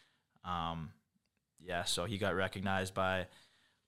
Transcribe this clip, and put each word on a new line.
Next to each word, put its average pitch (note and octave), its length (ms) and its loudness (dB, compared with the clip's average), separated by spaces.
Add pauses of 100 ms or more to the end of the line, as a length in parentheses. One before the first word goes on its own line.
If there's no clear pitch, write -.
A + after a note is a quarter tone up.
(440)
Um, E2+ 460 -2 (720)
yeah, F2 240 -2
so - 220 0
he G#2+ 120 -2
got F#2+ 160 2
recognized F#2+ 600 0
by, F#2 320 2 (600)